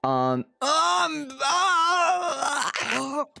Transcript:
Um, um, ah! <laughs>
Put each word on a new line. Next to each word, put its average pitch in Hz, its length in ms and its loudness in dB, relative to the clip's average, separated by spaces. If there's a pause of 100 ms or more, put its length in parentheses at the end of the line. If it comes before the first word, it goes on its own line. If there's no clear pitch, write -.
Um, 131 440 0 (160)
um, 320 640 0 (140)
ah! 339 1300 0 (640)
<laughs> - 40 -20